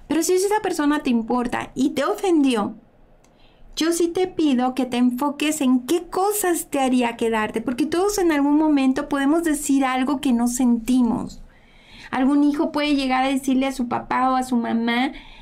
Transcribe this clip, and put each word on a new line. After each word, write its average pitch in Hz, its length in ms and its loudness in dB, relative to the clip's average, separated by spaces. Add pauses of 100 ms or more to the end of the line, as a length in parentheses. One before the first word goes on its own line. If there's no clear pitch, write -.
Pero 311 160 0
si 359 100 0
esa 403 280 2
persona 302 420 0
te 277 60 -2
importa 240 680 -2
y 269 160 0
te 262 140 -2
ofendió, 302 680 2 (1000)
yo 320 160 0
sí 339 180 0
te 370 180 0
pido 254 480 0
que 254 100 -2
te 247 120 -4
enfoques 285 600 0
en 254 220 2
qué 339 260 -2
cosas 381 640 -2
te 285 100 -2
haría 247 380 0
quedarte, 220 420 -2
porque 254 260 -2
todos 392 340 0
en 339 120 2
algún 285 240 2
momento 285 540 2
podemos 285 340 2
decir 285 400 0
algo 262 380 -2
que 269 100 0
no 233 160 2
sentimos. 240 920 0 (680)
Algún 277 320 2
hijo 294 280 0
puede 294 220 0
llegar 262 300 0
a 269 60 0
decirle 262 360 0
a 269 60 -2
su 247 160 -4
papá 247 420 -2
o 262 60 2
a 254 80 0
su 254 120 -2
mamá, 233 580 -2 (280)